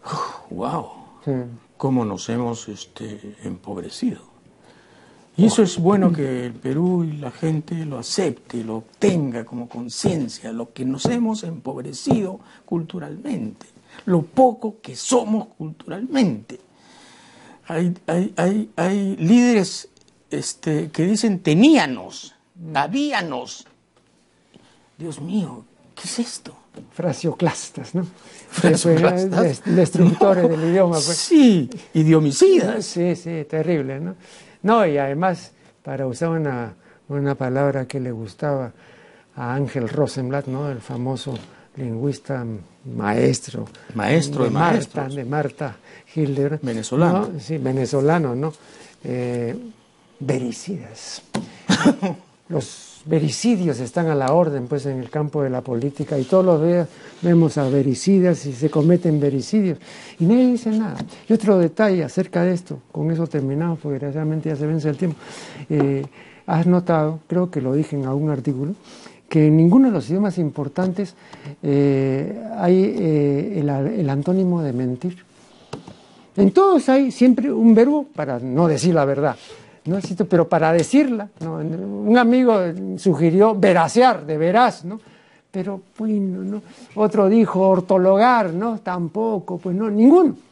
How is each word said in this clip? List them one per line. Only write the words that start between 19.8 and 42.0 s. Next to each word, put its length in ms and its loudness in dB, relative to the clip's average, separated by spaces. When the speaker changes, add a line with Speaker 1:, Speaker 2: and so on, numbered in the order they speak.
Speaker 1:
este, 600 -4
que 140 -2
dicen 360 0
"teníanos", 960 2
"habíanos". 920 -4
Dios 240 -12
mío, 440 -6
¿qué 100 -18
es 140 -8
esto? 360 -10
Speaker 2:
Frasioclastas, 1000 -4
¿no? 120 -4
Speaker 1:
Frasioclastas. 800 2
Speaker 2:
Pues, 360 0
des-, 120 2
destructores 680 4
Speaker 1:
No. 40 4
Speaker 2:
del 220 0
idioma, 240 2
pues. 240 -2
Speaker 1:
Sí, 500 6
idiomicidas. 920 4
Speaker 2:
Sí, 300 -2
sí, 320 -8
terrible, 520 -2
¿no? 140 -8
No, 240 4
y 120 0
además, 540 -2
para 240 -8
usar 240 -4
una, 440 -4
una 280 -2
palabra 500 -2
que 140 -8
le 100 -8
gustaba 600 -8
a 180 -6
Ángel 340 -4
Rosenblatt, 580 -4
¿no? 240 -6
El 100 -10
famoso 540 -8
lingüista 680 -6